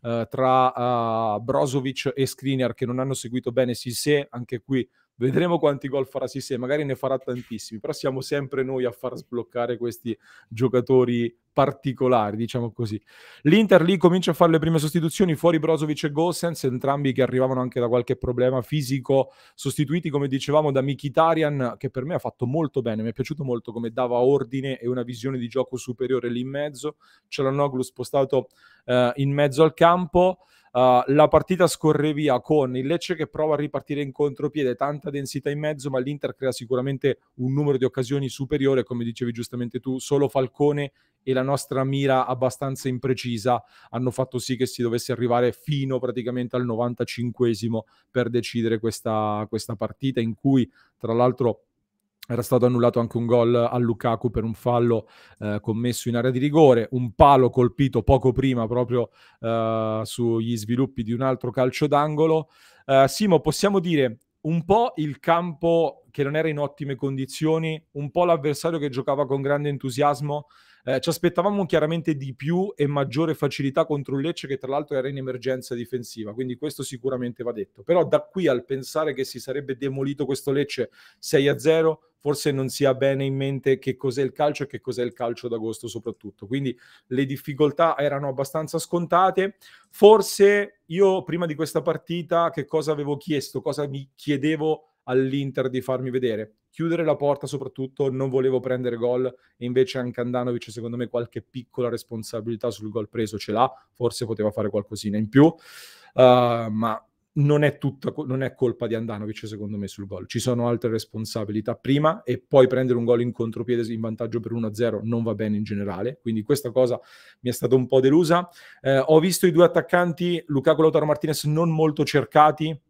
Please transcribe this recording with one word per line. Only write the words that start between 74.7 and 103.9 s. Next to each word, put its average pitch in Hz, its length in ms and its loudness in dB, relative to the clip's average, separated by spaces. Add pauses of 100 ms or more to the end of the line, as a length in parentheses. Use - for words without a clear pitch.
era 131 120 -2
in 143 80 -8
emergenza 127 580 -6
difensiva, 117 580 -8
quindi 127 240 -6
questo 143 260 -8
sicuramente 123 600 -6
va 117 80 -4
detto. 104 320 -10
Però 170 220 2
da 196 160 2
qui 185 260 -2
al 123 180 0
pensare 139 480 -4
che 131 100 -4
si 127 160 -10
sarebbe 135 360 -8
demolito 139 500 -4
questo 135 260 -4
Lecce 139 380 -2 (280)
sei 143 300 0
a 135 120 0
zero, 160 600 2
forse 147 320 -2
non 135 180 -2
si 139 160 -2
ha 131 80 4
bene 135 300 0
in 135 120 -2
mente 135 420 0
che 135 180 -4
cos'è 135 260 -4
il 131 100 0
calcio 147 320 -2
e 135 40 -6
che 120 120 -12
cos'è 123 240 -6
il 120 100 -4
calcio 120 340 -6
d'agosto 113 400 -6
soprattutto. 104 600 -12
Quindi 131 300 -4 (300)
le 131 180 -2
difficoltà 143 720 0
erano 139 320 -2
abbastanza 147 500 -4
scontate. 180 800 0 (320)
Forse 202 1000 6
io 190 360 2
prima 170 220 -4
di 151 100 -4
questa 156 260 -2
partita 170 720 -2
che 143 140 -6
cosa 156 260 -2
avevo 147 260 -2
chiesto, 139 440 -4
cosa 147 260 -4
mi 139 280 -10
chiedevo 151 720 -2 (180)
all'Inter 131 640 0
di 123 120 -4
farmi 131 280 -4
vedere? 117 440 -4 (160)
Chiudere 165 340 -4
la 151 120 2
porta 143 320 -2
soprattutto, 135 640 -6
non 131 180 -2
volevo 131 300 2
prendere 123 360 -4
gol 123 300 0 (320)
e 120 80 -10
invece 127 320 2
anche 123 240 -6
Handanovic 123 480 -4
secondo 117 280 -10
me 120 100 -6
qualche 120 340 -6
piccola 123 480 -6
responsabilità 113 800 -6
sul 107 200 -10
gol 107 200 -6
preso 110 280 -4
ce - 140 -8
l'ha, 117 200 2 (200)